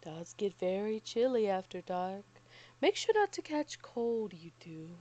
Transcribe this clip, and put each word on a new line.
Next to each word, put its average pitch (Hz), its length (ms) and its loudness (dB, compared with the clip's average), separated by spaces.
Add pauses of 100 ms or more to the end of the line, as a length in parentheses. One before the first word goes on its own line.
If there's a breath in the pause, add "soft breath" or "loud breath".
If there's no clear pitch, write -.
Dogs 165 320 -10
get 202 240 -2
very 208 440 0
chilly 233 480 2
after 185 320 -2
dark. 185 600 -6 (380 loud breath)
Make 370 160 6
sure - 180 0
not 415 200 4
to - 80 -10
catch 302 400 -4
cold, 233 520 -2
you 165 260 -16
do. 160 420 -14